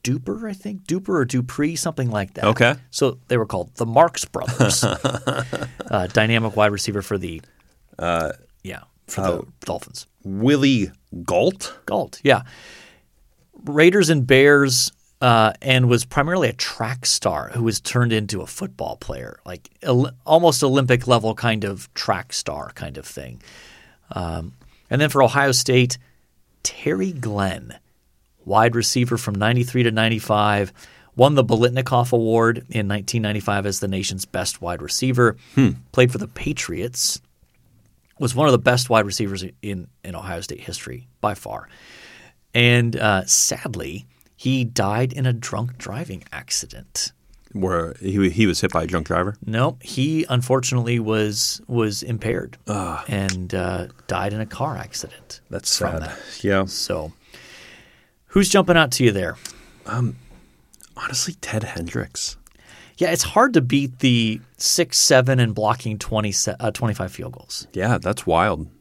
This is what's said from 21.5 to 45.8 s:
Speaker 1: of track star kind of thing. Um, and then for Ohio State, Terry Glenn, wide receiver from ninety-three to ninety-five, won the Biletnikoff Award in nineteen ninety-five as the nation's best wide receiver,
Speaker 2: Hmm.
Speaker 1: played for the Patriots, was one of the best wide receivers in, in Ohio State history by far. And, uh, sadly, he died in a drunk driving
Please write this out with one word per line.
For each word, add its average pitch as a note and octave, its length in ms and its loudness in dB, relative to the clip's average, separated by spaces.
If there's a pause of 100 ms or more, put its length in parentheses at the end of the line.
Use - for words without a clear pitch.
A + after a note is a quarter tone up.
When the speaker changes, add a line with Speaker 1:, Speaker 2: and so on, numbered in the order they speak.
Speaker 1:
of G2 300 -8
track - 400 -4
star - 420 -8
kind D2+ 220 -12
of C#2 80 -14
thing. B1 360 -14 (680)
Um, E2 420 -8 (360)
and C3+ 120 0
then D3+ 80 2
for C3+ 140 4
Ohio C#3 280 4
State, B2 460 2 (680)
Terry F#3 480 -4
Glenn, G2+ 680 -4 (680)
wide A2+ 320 4
receiver A#2+ 420 0
from G2+ 180 -4
ninety-three A#2+ 480 0
to A#2 80 2
ninety-five, G#2 800 0 (440)
won C#3 200 6
the C3 80 6
Biletnikoff B2 680 2
Award A2+ 560 2
in G#2+ 180 -2
nineteen G#2 360 -2
ninety-five G#2 420 -2
as G2 140 -4
the G2+ 80 -4
nation's F#2+ 380 -4
best - 360 -6
wide E2+ 200 -6
receiver, B2 560 2 (180)
Speaker 2:
Hmm. C3 140 6 (220)
Speaker 1:
played B2+ 200 4
for B2+ 80 -6
the - 80 -8
Patriots, - 920 -6 (1000)
was B2+ 160 -2
one D3+ 120 4
of C3+ 40 6
the B2 80 6
best B2 300 2
wide A2 160 6
receivers G2 380 -4 (200)
in, F#2+ 240 -8 (160)
in F2+ 120 -12
Ohio F2 260 -10
State - 200 -12
history - 460 -12 (140)
by G#2+ 120 -2
far. - 340 -12 (840)
And, A#2+ 420 4
uh, G2 300 2
sadly, - 800 -2 (400)
he C3 180 0
died A2+ 480 0
in C3 140 -4
a B2 80 2
drunk A#2 460 -6
driving G2 520 -10